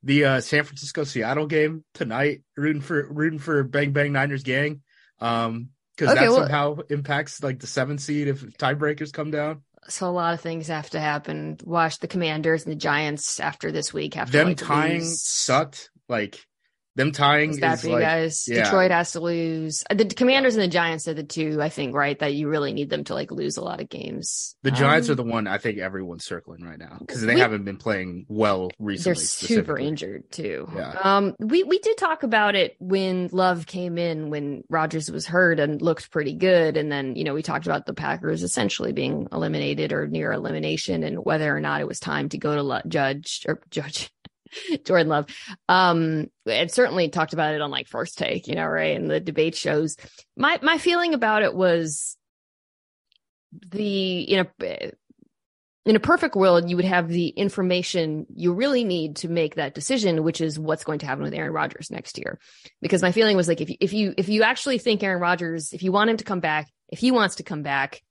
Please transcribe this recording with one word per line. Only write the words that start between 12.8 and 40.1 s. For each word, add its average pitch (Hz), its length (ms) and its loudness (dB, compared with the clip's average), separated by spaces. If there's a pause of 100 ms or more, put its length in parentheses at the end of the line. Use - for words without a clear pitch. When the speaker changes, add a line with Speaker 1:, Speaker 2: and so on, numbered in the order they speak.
Speaker 2:
after 156 320 -4
this 156 220 -4
week 151 220 -6
have 127 160 -4
to, - 0 -
Speaker 1:
Them 151 160 6
Speaker 2:
like, 175 100 0
Speaker 1:
tying 156 440 2
Speaker 2:
lose. 165 200 -4
Speaker 1:
sucked. - 680 0 (180)
Like, 107 380 -4 (500)
them 139 160 2
tying 147 380 4
Speaker 2:
It's 147 80 -4
bad 165 160 4
Speaker 1:
is, - 80 -6
Speaker 2:
for 170 40 -2
you 165 60 2
Speaker 1:
like, 120 100 4
Speaker 2:
guys. 160 460 0
Speaker 1:
yeah. 117 160 4
Speaker 2:
Detroit 190 260 6
has 175 220 2
to 170 80 -6
lose. 165 680 -2
Uh, - 40 -12
the 214 100 4
Commanders 254 540 4
Speaker 1:
Yeah. 208 60 4
Speaker 2:
and 180 60 2
the - 40 -4
Giants 165 340 0
are 160 60 -4
the 151 100 -6
two, 151 380 -2
I 156 80 2
think, 135 260 -6
right, 143 240 0
that 147 140 0
you 147 160 -2
really 147 240 0
need 143 160 -4
them 147 160 -4
to, - 80 -8
like, - 180 -6
lose 147 240 -4
a - 80 -8
lot - 160 -8
of - 80 -8
games. - 760 -10
Speaker 1:
The 135 80 2
Giants 139 360 4
Speaker 2:
Um, 156 60 2
Speaker 1:
are - 20 2
the 123 80 -2
one 113 240 -2
I 98 100 -2
think 104 220 -4
everyone's 92 460 -8
circling 85 380 -12
right 82 140 -16
now - 300 -18
'cause 120 140 -6
they 113 140 4
Speaker 2:
we 117 40 6
Speaker 1:
haven't 110 240 2
been 98 140 -6
playing 92 500 -4
well 101 500 0
recently, 104 280 -4
Speaker 2:
They're 180 100 2
super 160 100 -4 (220)
Speaker 1:
specifically. 165 400 0
Speaker 2:
injured, 143 460 -8
too. 90 420 -8
Speaker 1:
Yeah. - 260 -8
Speaker 2:
Um, 196 380 4
we, 269 240 2
we 370 160 2
did 440 180 0
talk 320 260 0
about 214 320 2
it 185 240 2
when 185 520 0
Love 180 360 2
came 175 300 -6
in, 160 320 -2
when 143 400 -6
Rodgers 160 400 -2
was 160 180 -8
hurt 170 340 4
and 147 200 0
looked 160 300 0
pretty 151 220 -2
good. 165 420 4
And 151 160 0
then, 135 240 -4
you - 80 -4
know, 147 100 -2
we 151 80 -2
talked 165 260 -4
about 156 180 -2
the - 80 -8
Packers 160 500 -4
essentially - 480 -2
being 143 400 -4
eliminated 151 640 -2
or 151 160 -2
near 156 240 -4